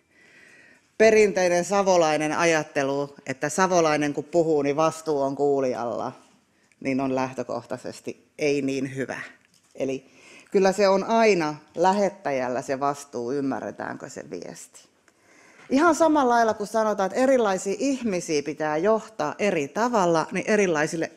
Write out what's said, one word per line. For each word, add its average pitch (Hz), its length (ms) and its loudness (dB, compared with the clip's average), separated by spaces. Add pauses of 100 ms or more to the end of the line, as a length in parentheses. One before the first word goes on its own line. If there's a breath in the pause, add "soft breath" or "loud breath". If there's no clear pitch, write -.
(960 loud breath)
perinteinen 190 680 4
savolainen 165 720 2
ajattelu, 143 760 0 (100)
että 143 240 -6
savolainen 160 640 2
kun 143 100 -6
puhuu, 160 380 2
niin 139 140 0
vastuu 156 460 0
on 139 140 -2
kuulijalla, 127 760 -2 (680 soft breath)
niin 131 220 -2
on 131 140 -2
lähtökohtaisesti 127 1200 -8
ei 143 220 0
niin 135 340 -6
hyvä. 131 240 -8 (560)
Eli 135 360 -8 (400 loud breath)
kyllä 190 200 4
se 196 160 2
on 190 160 2
aina 196 520 2 (200)
lähettäjällä 156 840 0
se 135 180 -6
vastuu, 131 520 -4
ymmärretäänkö 127 760 -6
se - 200 -14
viesti. - 500 -16 (920 soft breath)
Ihan 311 260 4
samalla 302 380 4
lailla 233 200 4
kun 208 140 -6
sanotaan, 208 400 0
että 196 160 0
erilaisia 208 560 2
ihmisiä 202 640 -2
pitää 151 340 -4
johtaa 190 640 -2
eri 175 280 0
tavalla, 190 640 2
niin 185 160 -4
erilaisille 165 680 0